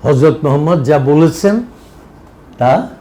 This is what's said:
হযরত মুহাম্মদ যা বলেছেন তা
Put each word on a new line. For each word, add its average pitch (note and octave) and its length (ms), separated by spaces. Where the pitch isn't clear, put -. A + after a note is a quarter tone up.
হযরত C#3+ 420
মুহাম্মদ D3+ 380
যা C#3+ 160
বলেছেন D#3+ 640
তা D3+ 300